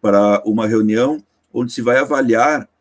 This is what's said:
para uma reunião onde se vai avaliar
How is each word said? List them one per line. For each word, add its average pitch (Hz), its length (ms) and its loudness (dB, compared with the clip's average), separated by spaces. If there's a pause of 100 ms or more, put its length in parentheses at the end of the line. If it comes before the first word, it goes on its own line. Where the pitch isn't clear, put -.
para 101 440 2
uma 110 200 -2
reunião 113 560 0 (320)
onde 120 200 -6
se 131 80 -8
vai 120 160 2
avaliar 131 720 0 (120)